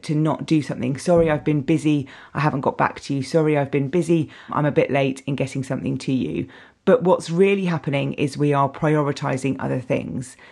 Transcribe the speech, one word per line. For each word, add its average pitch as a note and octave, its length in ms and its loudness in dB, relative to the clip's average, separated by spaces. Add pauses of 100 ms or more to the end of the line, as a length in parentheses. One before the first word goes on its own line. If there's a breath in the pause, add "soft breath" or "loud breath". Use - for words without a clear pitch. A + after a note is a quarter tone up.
to D#3 140 -4
not D3+ 320 0
do D#3 160 4
something. B2+ 340 -4
"Sorry, E3+ 340 4
I've D3+ 140 -2
been D3 160 2
busy, D3 480 2 (240 loud breath)
I - 80 -4
haven't C#3+ 220 0
got - 160 0
back - 220 0
to - 140 -6
you. C3+ 80 -2
Sorry, D3+ 360 2
I've C3+ 120 -2
been C#3 180 0
busy, E3 420 0 (200 loud breath)
I'm D3+ 140 0
a C#3+ 60 2
bit - 200 2
late C3+ 360 -2
in C#3+ 100 -2
getting C3+ 260 -4
something C3 360 -4
to C#3 140 -4
you." - 360 -2 (380 loud breath)
But F#3 160 4
what's F3 260 2
really G3 380 2
happening C#3+ 480 -2
is C#3 240 -2
we D3 160 2
are C#3 160 2
prioritising C#3 880 0
other C3+ 200 -4
things. - 600 -6 (140 loud breath)